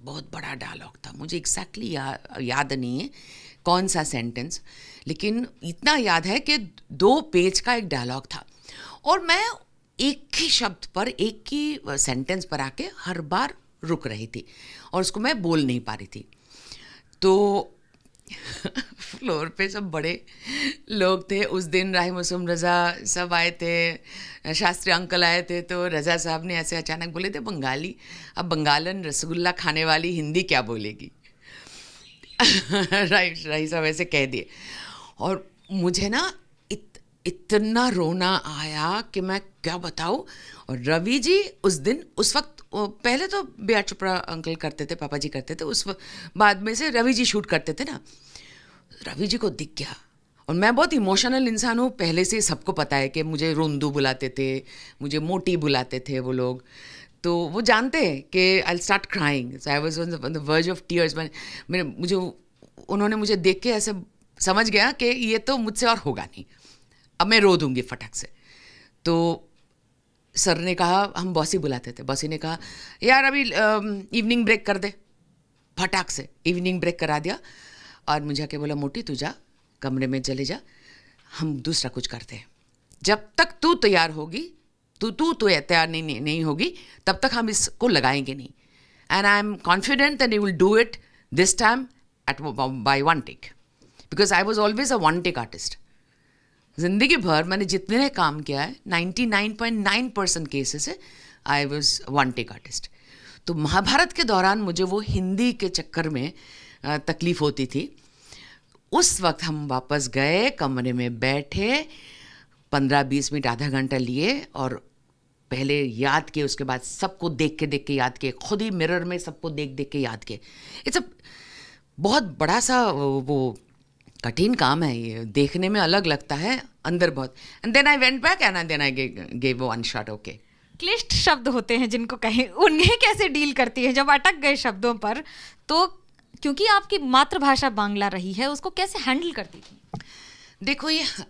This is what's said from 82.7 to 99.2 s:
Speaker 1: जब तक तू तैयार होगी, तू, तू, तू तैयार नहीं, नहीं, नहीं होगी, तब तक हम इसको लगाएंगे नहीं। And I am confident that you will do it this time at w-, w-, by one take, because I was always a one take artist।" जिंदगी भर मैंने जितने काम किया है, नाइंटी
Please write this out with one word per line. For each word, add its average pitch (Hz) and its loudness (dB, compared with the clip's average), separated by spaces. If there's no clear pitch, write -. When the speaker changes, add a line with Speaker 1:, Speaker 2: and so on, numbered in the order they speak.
Speaker 1:
जब 208 2
तक 330 2
तू 339 6
तैयार 175 4
होगी, 165 -8
तू, 226 -2
तू, 311 0
तू 208 2
तैयार 165 4
नहीं, 165 -4
नहीं, 151 -4
नहीं 156 -2
होगी, 175 0
तब 190 2
तक 262 2
हम 226 0
इसको - 0
लगाएंगे 135 2
नहीं। 131 -14
And 196 4
I 208 4
am - -2
confident 269 4
that 220 4
you 202 2
will 180 4
do 220 6
it - -4
this 185 4
time 240 4
at 139 -6
w-, 143 -6
w-, 131 -2
by 139 4
one 156 4
take, - -18
because 196 4
I 190 4
was 220 0
always 214 2
a 180 0
one 165 2
take 175 -2
artist।" - -8
जिंदगी 208 4
भर 165 2
मैंने 190 -2
जितने 190 0
काम 151 0
किया 139 -4
है, 190 -6
नाइंटी 185 0